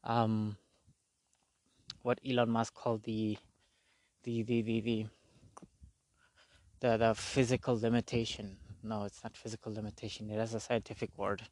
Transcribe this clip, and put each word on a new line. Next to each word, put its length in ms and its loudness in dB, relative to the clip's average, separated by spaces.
um, 540 2
what 180 2
Elon 200 4
Musk 240 2
called 300 -2
the, 340 -2
the, 200 -2
the, 180 2
the, 200 0
the, 240 0
the, 160 4
the 180 6
physical 640 2
limitation. 800 0
No, 220 -4
it's 180 -12
not 140 -12
physical 340 -8
limitation. 580 -8
It 80 -2
has 160 0
a 60 -2
scientific 580 -2
word 340 -2